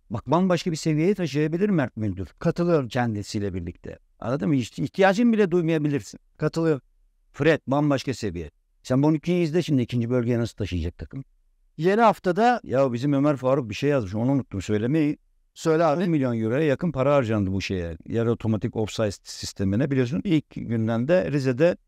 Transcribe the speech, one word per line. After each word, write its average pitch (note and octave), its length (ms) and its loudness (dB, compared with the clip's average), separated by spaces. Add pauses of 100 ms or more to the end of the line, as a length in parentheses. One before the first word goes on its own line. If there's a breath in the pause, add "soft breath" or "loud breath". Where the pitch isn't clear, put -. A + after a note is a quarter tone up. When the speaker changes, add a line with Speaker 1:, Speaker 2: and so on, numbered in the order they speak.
(100)
Speaker 1:
Bak, G#2+ 160 -8
bambaşka F3 440 0
bir D#3 60 -4
seviyeye D#3+ 380 0
taşıyabilir D#3+ 540 -2
Mert D#3 280 0
Müldür. F#2+ 320 -4 (100)
Speaker 2:
Katılıyorum. E3 500 0
Speaker 1:
Kendisiyle G#2 640 -2
birlikte. F2 440 -10 (200)
Anladın D3+ 300 -4
mı? D3+ 60 2
Hiç B2 240 -2
ihtiyacın F#3+ 540 2
bile G#3 180 2
duymayabilirsin. D#3+ 680 0 (160)
Speaker 2:
Katılıyorum. D#3 460 0 (500)
Speaker 1:
Fred D3 340 2
bambaşka C#3 480 0
seviye. E2+ 360 -8 (320)
Sen C3 200 2
Bonucci'yi E3 420 2
izle D#3+ 180 0
şimdi, C3+ 200 0
ikinci A#2 280 -2
bölgeye A#2+ 280 0
nasıl A#2 180 -4
taşıyacak F2 420 -4
takım? C3+ 260 -14 (520)
Speaker 2:
Yeni F#3+ 240 2
haftada A3 640 2
Speaker 1:
Ya C3 280 2
bizim B2+ 200 0
Ömer C#3 240 2
Faruk C3 340 0
bir G2 40 -6
şey C#3+ 160 0
yazmış, G#2+ 240 0
onu A#2+ 180 0
unuttum A2+ 300 -2
söylemeyi. C#3+ 560 0 (360)
Speaker 2:
Söyle D#3+ 300 2
abi. D#3+ 180 2
Speaker 1:
On F3 80 0
milyon C3 300 0
euroya B2 260 0
yakın D3 260 0
para C3 220 2
harcandı G#2+ 380 2
bu F#2+ 80 -2
şeye. E2+ 360 -4 (120)
Yarı A2+ 220 0
otomatik A2 460 -2
offside A2 340 -2 (120)
sistemine. - 680 -2
Biliyorsun C3 340 0
ilk D#3+ 260 0
günden A2+ 580 -2
de F3+ 240 2
Rize'de C#3 440 2 (120)